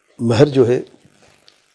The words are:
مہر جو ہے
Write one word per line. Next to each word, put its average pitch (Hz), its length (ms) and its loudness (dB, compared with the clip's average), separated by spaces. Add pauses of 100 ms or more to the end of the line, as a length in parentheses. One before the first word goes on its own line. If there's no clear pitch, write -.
(180)
مہر 120 300 0
جو 135 200 2
ہے 123 120 -2 (960)